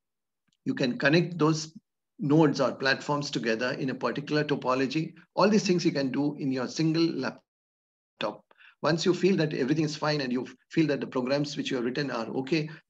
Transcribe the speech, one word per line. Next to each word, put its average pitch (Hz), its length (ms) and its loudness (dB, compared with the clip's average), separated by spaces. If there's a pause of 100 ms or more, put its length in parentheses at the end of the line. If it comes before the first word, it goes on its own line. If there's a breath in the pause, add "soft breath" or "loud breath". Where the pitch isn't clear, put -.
(640)
You 135 100 -2
can 123 240 -2
connect 156 400 2
those 156 340 2 (460)
nodes 147 420 4
or 120 120 2
platforms 139 580 -2
together 117 420 -2
in 135 180 -4
a 120 40 -4
particular 143 500 -2
topology. 135 680 -2 (200 loud breath)
All 185 140 4
these 214 180 4
things 180 180 2
you 165 80 2
can 139 180 -2
do 139 280 -2
in 139 140 -2
your 127 160 -2
single 160 340 0
laptop. - 1400 -6 (380 soft breath)
Once 156 220 0
you 180 100 4
feel 185 220 4
that 151 180 0
everything 151 300 0
is 151 120 -4
fine 147 240 0
and 127 120 -4
you 123 140 -2 (240)
feel 165 160 2
that 139 140 0
the 120 60 -6
programs 139 500 -2
which 139 140 -4
you 135 60 0
have 120 80 -2
written 131 260 -2
are 117 160 -4
okay, 151 420 -2 (220 loud breath)